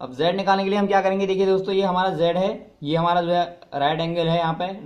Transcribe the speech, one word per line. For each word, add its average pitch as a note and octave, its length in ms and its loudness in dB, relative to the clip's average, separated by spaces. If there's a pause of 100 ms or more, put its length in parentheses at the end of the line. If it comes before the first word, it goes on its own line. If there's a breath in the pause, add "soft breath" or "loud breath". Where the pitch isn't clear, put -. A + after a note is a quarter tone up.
अब B2+ 120 -12
जेड E3 220 0
निकालने G3 280 0
के F#3+ 60 -2
लिए G3+ 100 0
हम G3+ 80 2
क्या G3 140 2
करेंगे, F#3+ 260 0
देखिए F#3+ 180 0
दोस्तों, F#3+ 280 0
ये F#3+ 100 2
हमारा F#3 280 0
जेड E3+ 260 0
है, G3 460 -4
ये D3 120 -2
हमारा F3 260 2
जो E3+ 100 -2
है F3 120 2 (320)
right D3 240 2
angle E3 280 0
है, E3 100 2
यहाँ E3 160 2
पे F3 120 -4 (200)